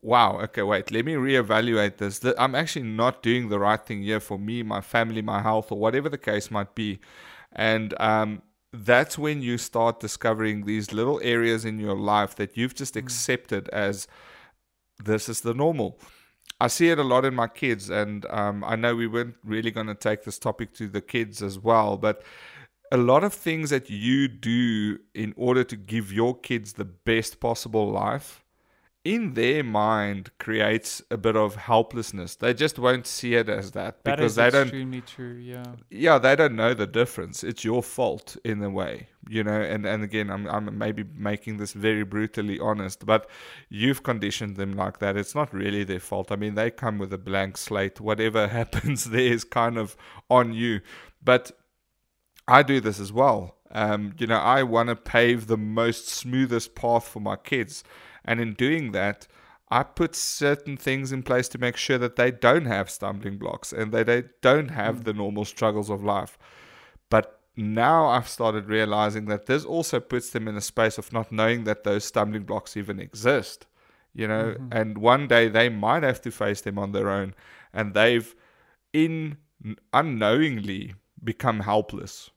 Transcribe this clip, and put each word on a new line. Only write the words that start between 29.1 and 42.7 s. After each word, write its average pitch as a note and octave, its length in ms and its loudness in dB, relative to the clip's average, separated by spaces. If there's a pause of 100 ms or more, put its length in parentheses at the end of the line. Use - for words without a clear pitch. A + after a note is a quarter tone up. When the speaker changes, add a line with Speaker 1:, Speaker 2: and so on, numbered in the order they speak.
Speaker 1:
their C3 280 2
mind G#2 760 0
creates A2 600 0 (120)
a A#2 60 -4
bit G#2+ 180 2
of G#2+ 200 2
helplessness. A2 800 -2
They B2 200 0
just D3 240 -2
won't B2 260 2
see A#2+ 300 -2
it A2+ 140 4
as G2 220 -4
that G2+ 320 -8
Speaker 2:
That C#3 140 0
Speaker 1:
because B2 140 2
Speaker 2:
is G#2 40 -4
Speaker 1:
they A#2 140 6
don't C#3 140 4
Speaker 2:
extremely C3 380 -6
true, A#2+ 340 -14
yeah. B2 400 -14 (160)
Speaker 1:
Yeah, D3+ 260 6
they B2+ 180 6
don't C#3+ 200 4
know A2+ 180 2
the G#2+ 140 -2
difference. - 560 -2
It's - 200 -8
your A#2 200 0
fault - 600 -4
in G#2+ 200 -2
a G2+ 80 -4
way, F#2+ 380 -6 (200)
you A2 140 -2
know, G#2+ 180 0
and, G#2 240 -4
and G#2+ 180 -2
again, G#2 280 -4
I'm, G2+ 160 -6
I'm G#2 280 -4
maybe G#2+ 280 -4 (120)
making G#2 420 -6
this G2+ 160 -8
very G#2+ 300 0
brutally G#2 560 -4
honest, G#2 460 -4